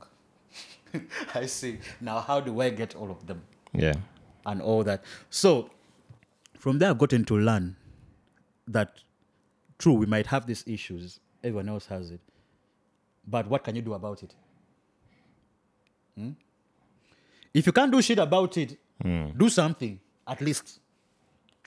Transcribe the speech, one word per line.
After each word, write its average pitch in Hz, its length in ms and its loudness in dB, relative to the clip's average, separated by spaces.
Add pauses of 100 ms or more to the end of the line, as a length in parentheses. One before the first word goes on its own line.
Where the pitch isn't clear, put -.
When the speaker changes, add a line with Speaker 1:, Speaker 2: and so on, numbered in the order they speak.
(720)
Speaker 1:
<laughs> - 640 -12
I 123 100 -4
see. 127 320 -8 (240)
Now, 113 200 -6
how 143 200 0
do 120 180 -6
I 127 120 0
get 110 260 -8
all 104 140 -10
of - 160 -14
them? 85 160 -12 (320)
Speaker 2:
Yeah. 82 220 4 (500)
Speaker 1:
And 98 160 -6
all 110 220 2
that. 98 200 -4 (240)
So 147 400 4 (920)
from 135 200 0
there, 185 100 4
I've 147 100 2
gotten 123 280 4
to 110 100 2
learn 104 400 2 (880)
that, 110 340 -2 (800)
true, 165 140 6
we 107 140 4
might 107 220 0
have 135 180 -2
these 117 200 -8
issues. 90 540 -12 (240)
Everyone 104 240 -4
else 107 200 -8
has 90 240 -10
it. 87 80 -16 (1080)
But 110 180 -2
what 131 160 -2
can 113 140 -8
you 117 60 -6
do 110 100 -8
about 101 300 -10
it? - 120 -20 (1800)
Hmm? 110 140 -10 (1200)
If 156 120 4
you 175 60 4
can't 262 200 6
do 262 100 8
shit 233 160 2
about 180 380 2
it, 143 200 -4 (280)
Speaker 2:
Mm. 82 320 -2
Speaker 1:
do 202 120 6
something, 156 500 0 (280)
at 131 140 -10
least. - 400 -6 (880)